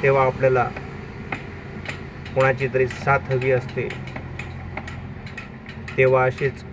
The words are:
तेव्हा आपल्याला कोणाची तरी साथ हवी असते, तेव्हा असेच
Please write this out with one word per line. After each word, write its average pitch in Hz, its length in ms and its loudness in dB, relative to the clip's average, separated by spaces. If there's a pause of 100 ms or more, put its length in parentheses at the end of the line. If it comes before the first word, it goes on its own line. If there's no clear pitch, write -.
तेव्हा 135 220 8
आपल्याला 131 380 4 (1700)
कोणाची 131 380 4
तरी 131 140 4
साथ 139 320 2
हवी 131 320 2
असते, 123 360 0 (2000)
तेव्हा 131 260 6
असेच 131 500 -2